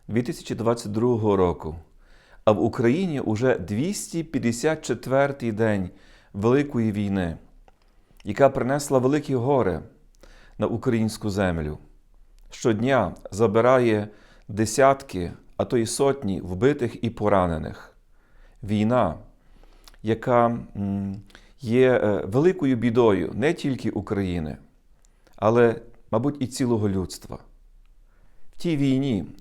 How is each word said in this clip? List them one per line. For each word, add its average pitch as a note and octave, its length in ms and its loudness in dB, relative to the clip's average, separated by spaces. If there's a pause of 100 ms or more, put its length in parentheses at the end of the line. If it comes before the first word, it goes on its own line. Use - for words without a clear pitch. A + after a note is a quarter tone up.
дві A2 140 -2
тисячі - 340 -6
двадцять A2 360 -2
другого A2 440 2
року, F2 400 0 (720)
а A2 60 6
в F#2 120 2
Україні C3+ 560 0
уже A2+ 380 0
двісті D#3 680 -4
п'ятдесят D3+ 640 -2
четвертий C3 640 -2
день G#2 380 0 (440)
Великої A#2 580 2
війни, G2 460 -2 (840)
яка C3 260 2
принесла C3+ 500 0
великі C#3+ 360 0
горе A2+ 460 0 (760)
на G#2+ 100 -2
українську A2 600 -2
землю. E2+ 480 -2 (720)
Щодня A#2 680 0 (160)
забирає A2+ 760 4 (400)
десятки, G#2+ 840 0 (260)
а - 80 0
то C3 120 0
й A2+ 80 2
сотні C3+ 560 -2
вбитих A2+ 640 -2
і A2+ 60 0
поранених. F2+ 840 0 (680)
Війна, G#2+ 520 2 (880)
яка, A#2 420 2 (300)
м, G2 460 -4 (400)
є, B2+ 300 4
е, G#2 340 2
великою C3+ 500 2
бідою A2 580 2
не D3 200 0
тільки C3 360 -4
України, F2+ 680 -4 (800)
але, A#2 460 4 (300)
мабуть, C3+ 280 0
і B2 80 -4
цілого A2+ 420 0
людства. - 500 -6 (1160)
В - 40 -10
тій E3 180 -2
війні C3 480 0 (160)